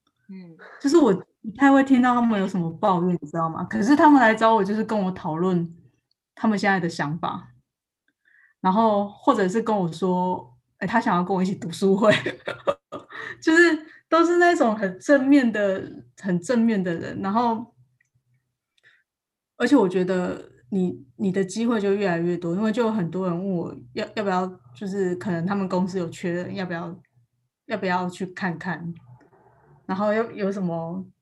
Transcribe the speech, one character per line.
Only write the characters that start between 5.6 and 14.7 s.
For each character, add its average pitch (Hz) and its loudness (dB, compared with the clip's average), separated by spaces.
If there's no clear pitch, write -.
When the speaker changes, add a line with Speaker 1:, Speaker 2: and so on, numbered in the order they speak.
Speaker 2:
他 - -2
们 208 2
现 202 0
在 190 2
的 170 -2
想 160 -6
法。 - -10
然 185 0
后 208 2
或 - 0
者 208 2
是 214 -2
跟 220 0
我 175 0
说， 180 -4
哎， 196 -6
他 233 0
想 226 0
要 180 2
跟 185 -2
我 180 0
一 185 0
起 196 -2
读 - -8
书 196 2
会。 208 4
<laughs> - -6
就 320 2
是 330 4
都 330 4
是 349 2
那 349 6
种 240 2